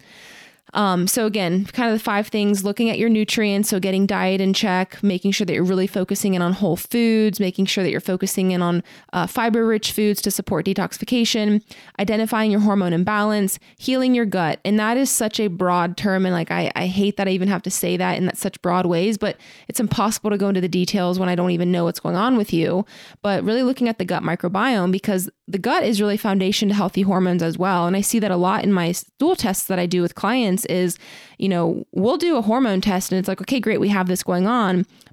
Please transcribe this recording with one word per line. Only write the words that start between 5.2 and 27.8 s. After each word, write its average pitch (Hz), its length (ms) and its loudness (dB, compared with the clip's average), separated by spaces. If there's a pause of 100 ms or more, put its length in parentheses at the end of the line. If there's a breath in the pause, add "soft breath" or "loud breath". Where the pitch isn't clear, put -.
sure 208 120 0
that 175 80 -2
you're 165 100 2
really 185 240 2
focusing 196 460 0
in 180 80 2
on 175 140 2
whole 180 240 0
foods, 220 600 2
making 190 280 0
sure 190 180 0
that 160 60 0
you're - 100 -2
focusing 185 520 0
in 175 100 0
on, 175 200 0 (300 loud breath)
uh, 175 140 -2
fiber-rich 226 640 0
foods 208 300 0
to 202 80 -2
support 190 340 -4
detoxification, 214 1000 0 (360 loud breath)
identifying 220 520 0
your 208 100 2
hormone 202 340 2
imbalance, 208 640 0 (180 soft breath)
healing 254 380 0
your 233 100 2
gut. 180 400 -2
And 214 160 2
that 220 160 0
is 262 140 0
such 214 280 -2
a 214 100 2
broad 180 500 0
term. 190 260 0
And, 185 100 0
like, 165 160 -2
I, 175 240 -2
I 180 120 -4
hate 196 320 0
that 196 100 0
I 190 40 0
even 190 160 0
have 185 160 -2
to 190 60 -6
say 180 280 -2
that 180 180 -2
in 185 80 -2
that - 140 -2
such - 240 -6
broad 180 240 0
ways, 180 320 0
but 208 180 -4 (320 loud breath)
it's - 120 -6
impossible 214 500 0
to 208 80 0
go 196 100 0
into 185 140 0
the 185 60 0
details 180 500 0
when 185 100 0
I 180 60 0
don't 180 160 0
even 175 200 0
know 175 140 2
what's 170 160 -4
going 170 160 -4
on 240 220 2
with 208 120 -2
you. 175 360 0 (340 loud breath)
But 196 240 -2
really 226 180 0
looking 247 280 0
at 226 80 -4
the 185 80 -4
gut 165 160 -2
microbiome, 185 680 0
because 190 380 0 (180)
the 185 120 -6
gut 294 240 0
is 226 180 2
really 208 160 2
foundation 202 540 0
to 208 40 2
healthy 190 280 0
hormones 180 400 2
as 165 160 -2
well. 180 280 0